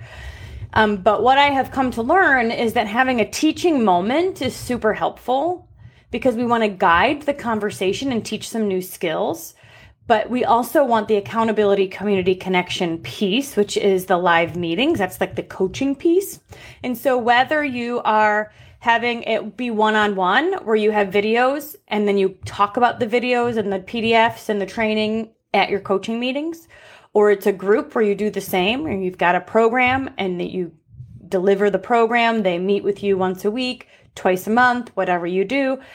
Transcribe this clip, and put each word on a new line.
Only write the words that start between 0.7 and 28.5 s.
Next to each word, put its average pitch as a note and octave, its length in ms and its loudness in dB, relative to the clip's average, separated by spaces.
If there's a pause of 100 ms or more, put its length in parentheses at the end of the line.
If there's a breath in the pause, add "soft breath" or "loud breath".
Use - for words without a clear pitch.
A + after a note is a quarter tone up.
Um, G#3 240 4
but G3 240 2
what C4 160 6
I C#4+ 140 4
have C4+ 180 0
come C4 220 -2
to A#3 100 -6
learn C4+ 480 4
is A3+ 240 -2
that A3+ 140 0
having B3 340 0
a G3+ 80 0
teaching D#4 560 0
moment A#3+ 560 0
is B3+ 140 -4
super A3 400 -2
helpful, C#4 720 -4 (440 soft breath)
because A#3+ 220 0
we A#3+ 140 -2
want A3+ 160 2
to G#3+ 60 2
guide G3 520 2
the C#4 140 -2
conversation G#3 760 -4
and G#3+ 140 -4
teach - 240 -8
some A3 180 -2
new F#3 140 -2
skills. F#3 720 -6 (540 loud breath)
But G#3+ 240 2
we B3 120 -2
also B3 400 2
want A3+ 240 0
the G#3+ 100 2
accountability G3+ 720 0
community F#3+ 460 0
connection F3+ 680 -2
piece, A3 520 -2
which G3+ 220 -2
is F#3+ 300 0
the F#3 100 2
live E3+ 380 2
meetings. F3 420 0
That's, F#3+ 240 -4
like, F#3+ 140 -4
the - 80 -6
coaching C4+ 520 -4
piece. F4 440 0 (420 loud breath)
And B3 160 -4
so B3+ 220 0
whether B3+ 440 2
you A#3+ 420 -4
are G#3+ 460 2 (280 soft breath)
having A#3 440 0
it G#3+ 320 -4
be B3 140 -6
one-on-one G#3+ 840 2 (100)
where A3 120 0
you G#3+ 140 4
have G#3 200 0
videos A#3+ 680 0 (140)
and G#3 180 0
then G3+ 100 2
you F#3+ 120 2 (160)
talk G3+ 320 -2
about A#3 220 2
the A#3+ 60 -2
videos A#3+ 520 0
and G3+ 140 -2
the F#3+ 80 -2
P A3+ 220 -8
D A3+ 140 2
Fs A3+ 340 2
and G#3 100 0
the F#3+ 60 -2
training G#3+ 640 -2 (240)
at G3 160 2
your G3 120 -2
coaching G3+ 380 -2
meetings, C#4+ 480 -6 (460 loud breath)
or G#3 160 4
it's G3+ 160 2
a G#3 60 2
group G3 420 0
where A#3 100 0
you G3+ 120 2
do G#3 160 -2
the G3 100 -6
same, G#3+ 460 -2